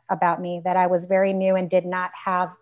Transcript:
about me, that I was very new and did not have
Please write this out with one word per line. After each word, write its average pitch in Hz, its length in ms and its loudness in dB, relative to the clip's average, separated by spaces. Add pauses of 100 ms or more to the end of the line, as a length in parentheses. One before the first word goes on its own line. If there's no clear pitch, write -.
about 175 320 0
me, 175 240 -6
that 180 100 0
I 185 120 4
was 175 180 0
very 190 280 2
new 190 220 2
and 185 140 -2
did 180 160 2
not 180 240 -4 (160)
have 180 240 0 (120)